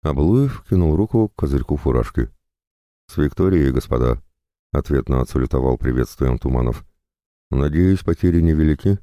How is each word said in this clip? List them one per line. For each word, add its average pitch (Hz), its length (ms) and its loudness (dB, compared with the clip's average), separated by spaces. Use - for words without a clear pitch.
А 76 120 -2
Балуев 110 560 0
кинул 82 260 2
руку 107 320 0
к - 60 -12
козырьку 69 420 -2
фуражки. 62 540 -2
«С - 100 -6
Викторией, 76 540 2
господа», 62 500 -2
ответно 67 480 0
отсалютовал 64 560 -2
приветствием 64 640 -2
Туманов. 62 460 -2
«Надеюсь, 80 500 2
потери 85 400 0
невелики?» 80 640 2